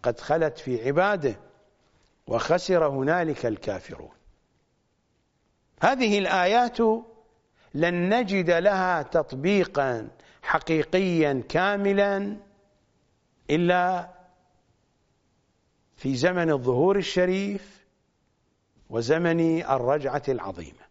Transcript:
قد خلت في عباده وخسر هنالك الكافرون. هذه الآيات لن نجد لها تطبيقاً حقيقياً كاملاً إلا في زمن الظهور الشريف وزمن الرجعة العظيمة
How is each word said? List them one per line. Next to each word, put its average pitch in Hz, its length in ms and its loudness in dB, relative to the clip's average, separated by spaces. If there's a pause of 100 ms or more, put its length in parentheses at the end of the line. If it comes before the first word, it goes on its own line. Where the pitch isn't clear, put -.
قد 120 160 -2
خلت 156 380 0
في 123 300 -4
عباده 160 520 0 (880)
وخسر 165 600 0
هنالك 143 580 -2
الكافرون. - 640 -8 (1700)
هذه 226 380 2
الآيات 190 580 2 (960)
لن 175 460 0
نجد 190 300 0
لها 180 520 2
تطبيقاً 143 1080 0 (320)
حقيقياً 160 1080 0
كاملاً 202 880 0 (1120)
إلا 175 600 2 (1900)
في 135 200 -4
زمن 170 360 2
الظهور 135 460 2
الشريف 190 880 -2 (1040)
وزمن 165 760 0
الرجعة 135 640 -2
العظيمة 98 640 -8